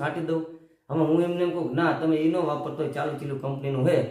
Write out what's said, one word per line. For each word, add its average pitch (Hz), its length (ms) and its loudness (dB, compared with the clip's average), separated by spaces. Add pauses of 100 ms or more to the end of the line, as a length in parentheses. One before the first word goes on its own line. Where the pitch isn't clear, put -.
છાંટી 160 200 -4
દઉં?" 160 260 -2 (440)
હવે 156 100 0
હું 160 220 4
એમને 175 200 0
એમ 175 80 2
કહું, 156 240 -4
"ના, 165 180 2
તમે 160 240 2
એ 160 160 2
ન 175 40 0
વાપરતો 147 400 -2
હોય, 147 160 -2
ચાલુ 143 260 -4
ચીલું 139 240 -6
કંપનીનું 139 460 0
હે, 175 220 4